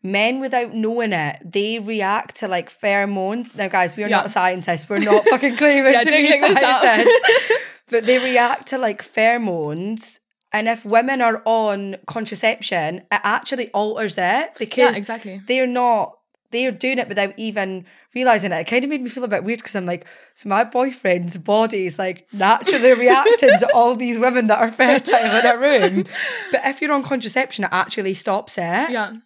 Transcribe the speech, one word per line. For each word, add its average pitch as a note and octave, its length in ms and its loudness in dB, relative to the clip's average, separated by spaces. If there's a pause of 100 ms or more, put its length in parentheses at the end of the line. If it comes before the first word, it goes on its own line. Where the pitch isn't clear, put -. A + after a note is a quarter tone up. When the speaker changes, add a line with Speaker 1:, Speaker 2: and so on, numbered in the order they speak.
Speaker 1:
men, G#3 380 -2
without B3 360 -4
knowing A3+ 380 -2
it, D#3 320 -4
they G#3 360 -4
react G#3 560 -4
to, A3 120 -8
like, F3+ 220 -4
pheromones. G3+ 880 -4
Now, G3+ 120 -4
guys, F3+ 280 0
we G#3 80 -6
are G#3 40 -4
Speaker 2:
Yeah. G3+ 100 2
Speaker 1:
not G3+ 120 -2
scientists. F3+ 580 -2
We're G3+ 100 -2
not G#3 280 4
fucking C4 300 2
claiming C#4 360 4
Speaker 2:
<laughs> - 0 -
Yeah, A#3+ 100 4
Speaker 1:
to A#3+ 80 2
Speaker 2:
don't D4+ 120 4
Speaker 1:
be D4 80 4
Speaker 2:
look C#4+ 100 4 (140)
this C4+ 80 4
up. B3+ 200 4
Speaker 1:
scientists. A4 720 4 (100)
Speaker 2:
<laughs> - 280 -18
Speaker 1:
But A3+ 160 0
they B3+ 120 4
react A#3+ 500 0
to, C4+ 100 -6
like, A3 240 -4
pheromones. G#3 1200 -4 (320)
And A3 160 -2
if A3+ 160 -4
women B3 380 2
are A3+ 240 0
on G3+ 500 -2 (100)
contraception, G#3 920 -4
it - 260 -4
actually A#3 460 -4
alters G#3+ 480 -4
it, G#3 400 -2
because A#3+ 340 2
Speaker 2:
Yeah, G3+ 60 -4
exactly. G#3 480 -12
Speaker 1:
they're B3+ 200 0
not, B3 500 0 (340)
they're B3 220 -2
doing B3+ 260 -4
it A#3 100 -4
without G3 280 -4
even G3 480 -6 (300)
realising A3 380 2
it. E3 80 -4
It - 60 -6
kind B3+ 180 0
of C#4+ 60 -6
made D4 120 -6
me B3 80 -10
feel B3 140 -10
a A#3 40 -8
bit G3 160 -4
weird, A3+ 180 -6
'cause - 120 -16
I'm F#3+ 120 -6
like, F3 200 -8 (280)
"So - 140 -16
my G#3 160 2
boyfriend's G3 760 -2
body G#3 480 0
is, E3 120 -10
like, F#3 340 -6
naturally A#3 600 4
reacting C4 640 6
to G#3 160 2
all A#3+ 220 4
these A#3+ 220 -4
women B3 280 2
that G#3+ 140 4
are A3+ 120 2
fertile A#3+ 680 2
in A#3+ 80 2
a A#3+ 120 4
room." G#3 460 2 (240)
Speaker 2:
<laughs> G#4+ 240 -10
Speaker 1:
But C4 120 0
if C#4 160 -4
you're D4+ 120 -2
on C#4 100 0
contraception, B3 600 -4
it F3+ 80 -4
actually F#3+ 420 -4
stops G#3 420 -6
it. G3 340 -4
Speaker 2:
Yeah. G#3+ 220 -6 (140)